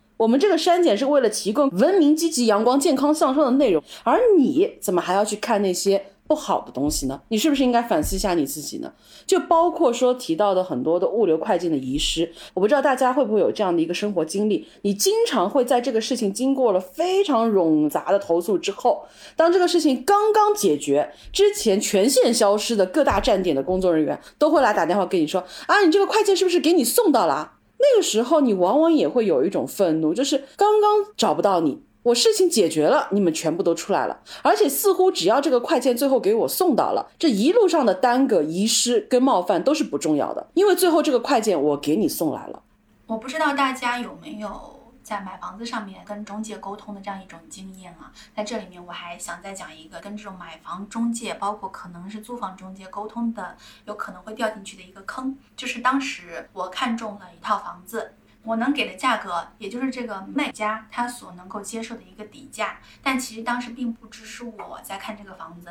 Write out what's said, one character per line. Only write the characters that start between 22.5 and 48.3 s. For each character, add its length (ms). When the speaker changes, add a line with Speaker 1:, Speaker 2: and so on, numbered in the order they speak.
Speaker 1:
失 180
的 120
各 160
大 160
站 240
点 120
的 60
工 180
作 140
人 100
员 160
都 100
会 140
来 100
打 100
电 140
话 80
跟 160
你 60
说 160
：“啊， 180
你 60
这 80
个 80
快 160
件 120
是 80
不 60
是 100
给 140
你 100
送 280
到 160
了？” 240
那 200
个 40
时 220
候 180
你 140
往 260
往 100
也 160
会 200
有 180
一 60
种 160
愤 340
怒， 100
就 120
是 200
刚 260
刚 240
找 200
不 60
到 180
你， 240
我 120
事 180
情 160
解 200
决 180
了， 240
你 80
们 140
全 220
部 60
都 140
出 160
来 160
了， 140
而 120
且 140
似 240
乎 180
只 160
要 140
这 100
个 80
快 180
件 180
最 120
后 100
给 160
我 140
送 260
到 200
了， 260
这 100
一 220
路 160
上 180
的 80
耽 320
搁、 160
遗 240
失 360
跟 200
冒 200
犯 200
都 120
是 100
不 140
重 180
要 180
的， 200
因 120
为 80
最 160
后 140
这 80
个 80
快 220
件 200
我 160
给 200
你 100
送 260
来 140
了。 160
Speaker 2:
我 100
不 100
知 100
道 160
大 200
家 260
有 220
没 140
有 360
在 180
买 160
房 180
子 80
上 220
面 180
跟 220
中 160
介 160
沟 180
通 200
的 60
这 100
样 100
一 40
种 220
经 320
验 200
啊， 120